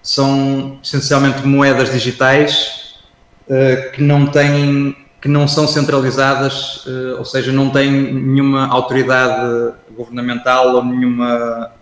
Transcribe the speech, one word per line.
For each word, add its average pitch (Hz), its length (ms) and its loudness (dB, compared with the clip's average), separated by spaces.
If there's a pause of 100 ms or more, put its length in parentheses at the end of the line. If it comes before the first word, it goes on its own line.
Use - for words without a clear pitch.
são 135 800 -2
essencialmente 139 640 0
moedas 139 460 2
digitais, 131 1040 0 (560)
eh, 131 420 2
que - 80 -8
não 143 280 4
têm, 143 680 0 (240)
que - 60 -6
não 147 220 2
são 151 180 0
centralizadas, 135 1200 -2
eh, 127 320 -8
ou - 60 -8
seja, 127 260 -4
não 135 200 2
têm 139 200 2
nenhuma 135 800 0
autoridade 127 1040 0 (220)
governamental 123 800 0
ou 123 80 2
nenhuma 120 960 -2